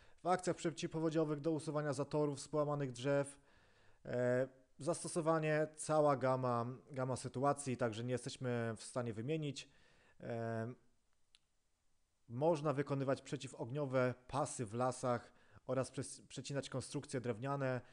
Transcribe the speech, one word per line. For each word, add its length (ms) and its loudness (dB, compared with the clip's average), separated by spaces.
w 40 -4
akcjach 300 2
przeciwpowodziowych 840 0
do 100 0
usuwania 420 0
zatorów 480 0
z 80 -12
połamanych 440 0
drzew. 460 0
E, 440 2
zastosowanie, 1000 2
cała 400 4
gama, 500 2
gama 260 -2
sytuacji, 600 0
także 280 0
nie 80 0
jesteśmy 640 -2
w 60 -14
stanie 300 -4
wymienić. 560 -4
E, 520 -2
można 440 2
wykonywać 500 0
przeciwogniowe 920 0
pasy 380 -2
w 80 -10
lasach 580 0
oraz 240 0
przes-, 380 -8
przecinać 420 -6
konstrukcje 500 -4
drewniane, 600 -2